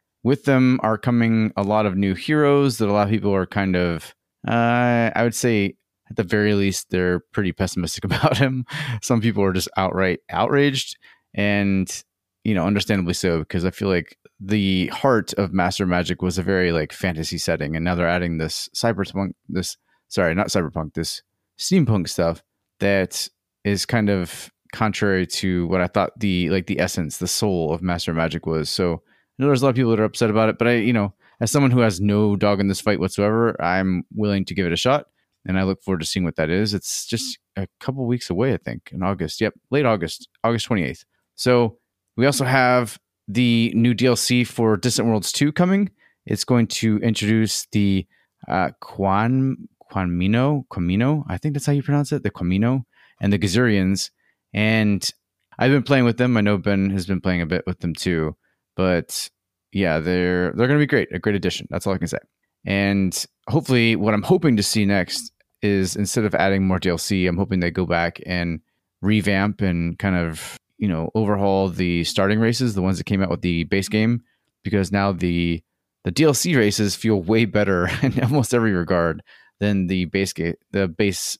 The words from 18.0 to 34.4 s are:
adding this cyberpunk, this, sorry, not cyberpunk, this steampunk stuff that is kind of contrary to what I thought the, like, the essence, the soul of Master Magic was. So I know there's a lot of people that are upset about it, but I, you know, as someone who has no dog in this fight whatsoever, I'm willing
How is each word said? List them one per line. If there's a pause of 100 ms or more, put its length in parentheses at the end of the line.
adding
this
cyberpunk, (160)
this, (320)
sorry,
not
cyberpunk,
this (360)
steampunk
stuff (380)
that (380)
is
kind
of (220)
contrary
to
what
I
thought
the,
like,
the
essence,
the
soul
of
Master
Magic
was.
So
I (400)
know
there's
a
lot
of
people
that
are
upset
about
it,
but
I,
you
know, (260)
as
someone
who
has
no
dog
in
this
fight
whatsoever,
I'm (100)
willing